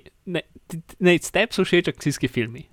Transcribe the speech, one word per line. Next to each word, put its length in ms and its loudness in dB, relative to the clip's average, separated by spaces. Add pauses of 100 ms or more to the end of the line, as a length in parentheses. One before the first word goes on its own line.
(220)
ne, 200 -6 (220)
ti, 160 -12
ti, 180 -20
ne, 160 6
s 160 -2
tebi 220 0
so 100 0
všeč 260 2
akcijski 400 -4
filmi, 440 -6